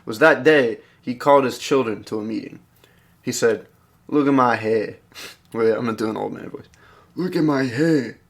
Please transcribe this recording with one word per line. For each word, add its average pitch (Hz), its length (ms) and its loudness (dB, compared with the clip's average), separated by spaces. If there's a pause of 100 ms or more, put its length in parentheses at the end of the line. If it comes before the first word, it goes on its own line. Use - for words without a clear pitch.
was 110 140 -10
that 135 260 4
day 131 340 4 (220)
he 127 140 -8
called 139 300 4
his 120 140 -4
children 113 460 -2
to - 140 -8
a 107 40 -6
meeting. 107 380 -10 (640)
He 127 100 -8
said, 113 340 0 (420)
Look 143 180 2
at 139 80 2
my 123 220 4
hair. 107 400 -4 (280)
<laughs> - 280 -20
Wait, 113 180 0
I'm 110 140 0
gonna 113 120 -2
do 110 140 -2
an 107 60 -6
old 104 160 -6
man 107 180 -14
voice. - 160 -16 (480)
Look 175 220 -6
at 165 80 0
my 139 200 0
hair. 131 540 0 (120)